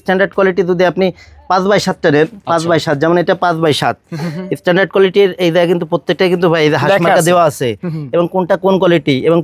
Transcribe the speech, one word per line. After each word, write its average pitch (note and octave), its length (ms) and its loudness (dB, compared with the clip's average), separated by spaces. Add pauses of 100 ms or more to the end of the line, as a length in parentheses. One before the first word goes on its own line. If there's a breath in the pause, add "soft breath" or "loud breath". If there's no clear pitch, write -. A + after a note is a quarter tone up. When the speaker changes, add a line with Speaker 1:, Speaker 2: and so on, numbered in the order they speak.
Speaker 1:
স্ট্যান্ডার্ড F#3+ 360 -2
কোয়ালিটি F#3+ 340 0
যদি F3+ 140 0
আপনি F3+ 220 0 (440 soft breath)
পাঁচ F#3 200 0
by G3+ 160 2
সাতটা F3 280 -2
নেন, D3+ 120 2 (220)
পাঁচ E3 120 0
Speaker 2:
আচ্ছা। E3 100 -4
Speaker 1:
by E3 140 2
সাত, D3+ 180 -2
যেমন E3 200 2
এটা F#3 120 0 (100)
পাঁচ F3 200 -2
by D3+ 160 2
সাত। B2 180 -2
Speaker 2:
হুম, - 200 -16
হুম, E3 160 -8
হুম। F#3 120 -12 (120)
Speaker 1:
স্ট্যান্ডার্ড F#3 360 0
কোয়ালিটির G3 360 2 (140)
এই E3+ 100 2
জায়গায় F3 180 2
কিন্তু F3 200 -2
প্রত্যেকটা F3 400 -2
কিন্তু F3+ 200 0
ভাই E3 140 2
এই D3+ 60 2
যে D3+ 100 2
হাঁস D3+ 80 2
Speaker 2:
লেখা G3 140 2
Speaker 1:
মার্কা F3+ 160 2
Speaker 2:
আছে। D#3+ 80 0
Speaker 1:
দেওয়া F3 220 4
আছে C3+ 180 -4 (140)
Speaker 2:
হুম, F3+ 120 -8
হুম। D3+ 200 -10
Speaker 1:
এবং E3+ 180 0
কোনটা F#3 220 -2 (100)
কোন F#3+ 180 2
কোয়ালিটি E3+ 340 2 (120)
এবং E3 160 2